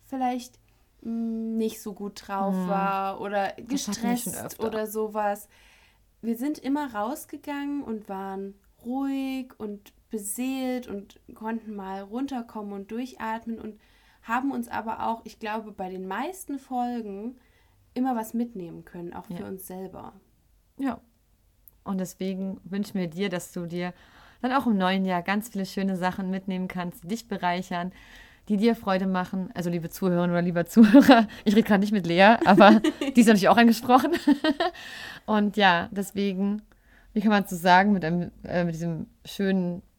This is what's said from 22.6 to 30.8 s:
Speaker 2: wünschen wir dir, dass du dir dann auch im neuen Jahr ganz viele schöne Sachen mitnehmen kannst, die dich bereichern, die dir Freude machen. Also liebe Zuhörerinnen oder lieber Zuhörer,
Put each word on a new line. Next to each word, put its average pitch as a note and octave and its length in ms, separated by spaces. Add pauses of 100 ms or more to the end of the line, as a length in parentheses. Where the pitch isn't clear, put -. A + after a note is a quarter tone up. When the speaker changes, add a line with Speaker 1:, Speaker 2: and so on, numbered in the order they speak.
Speaker 2:
wünschen G3+ 320
wir F#3 120
dir, F#3 220
dass F3 240
du F3 120
dir F3 280 (480)
dann B3+ 100
auch C4+ 160
im G#3+ 100
neuen F#3+ 280
Jahr F3+ 180
ganz G3+ 260
viele G3 160
schöne F#3+ 320
Sachen F#3 320
mitnehmen F#3 380
kannst, F3 360
die E3 40
dich A3+ 200
bereichern, F3+ 640 (580)
die G#3 80
dir A3+ 180
Freude F#3+ 320
machen. F#3 480
Also F3 140
liebe E3+ 200
Zuhörerinnen F3 420
oder F3 100
lieber E3+ 240
Zuhörer, A#3 720